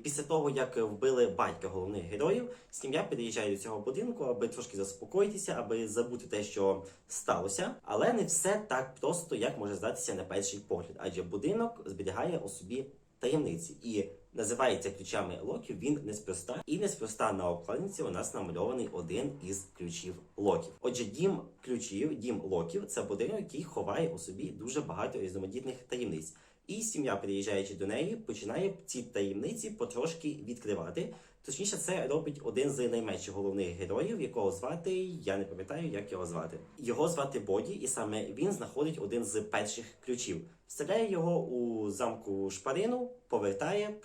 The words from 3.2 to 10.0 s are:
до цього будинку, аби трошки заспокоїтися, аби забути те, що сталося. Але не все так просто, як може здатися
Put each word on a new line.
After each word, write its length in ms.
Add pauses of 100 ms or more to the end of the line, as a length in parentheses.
до 120
цього 180
будинку, 440
аби 240
трошки 280
заспокоїтися, 840
аби 300
забути 380
те, 160
що 420 (240)
сталося. 720
Але 300
не 120
все 440
так 320
просто, 360
як 220
може 160
здатися 400